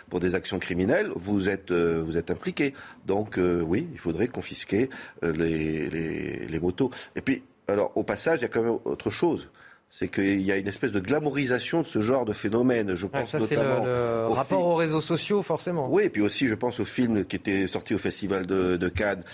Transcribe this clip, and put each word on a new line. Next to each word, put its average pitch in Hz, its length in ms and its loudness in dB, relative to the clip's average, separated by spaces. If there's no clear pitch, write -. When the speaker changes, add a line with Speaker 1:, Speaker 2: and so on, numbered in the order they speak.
Speaker 1:
pour 90 100 -2
des 90 140 2
actions 92 240 -2
criminelles, 104 580 0
vous 98 320 0
êtes, 95 220 -2
euh, 85 340 2
vous 80 140 -2
êtes 82 120 -2
impliqué. 139 440 -2
Donc, 101 320 -2
euh, 90 240 4
oui, 85 280 0
il 82 80 -12
faudrait 85 300 0
confisquer, 104 640 -2
euh, 82 80 2
les, 78 560 0
les, 76 580 -6
les 78 140 -4
motos. 95 300 0
Et - 80 -8
puis, - 220 -2
alors, 101 280 2
au 110 80 0
passage, 151 380 0
il - 20 -10
y - 20 -2
a - 40 0
quand 117 140 0
même 113 220 2
autre 71 240 -4
chose. 143 400 0
C'est - 200 -6
qu'il 98 320 2
y 98 100 0
a 98 60 2
une 98 100 -2
espèce 104 240 -2
de 101 80 0
glamourisation 135 840 0
de - 40 -6
ce 110 140 0
genre 120 240 2
de 107 80 0
phénomène. 110 640 2
Je 92 100 -4
Speaker 2:
Ouais, 139 140 -4
Speaker 1:
pense 120 100 -6
Speaker 2:
ça, 156 80 -2
c'est 113 160 0
le, 143 80 4
Speaker 1:
notamment 131 220 0
Speaker 2:
le 117 440 0
Speaker 1:
au 117 60 2
Speaker 2:
rapport 156 240 0
Speaker 1:
film. 175 140 4
Speaker 2:
aux - 20 4
réseaux 160 260 2
sociaux, 175 420 0
forcément. 160 460 -2
Speaker 1:
Oui, 180 140 4
et 185 60 4
puis 104 140 0
aussi, 110 260 2
je 107 80 2
pense 117 240 -2
au 104 40 0
film 113 400 2
qui 98 120 -6
était 95 320 0
sorti 107 260 -4
au 95 40 2
Festival 95 480 -2
de, 90 300 2
de 87 120 0
Cannes, 98 340 -2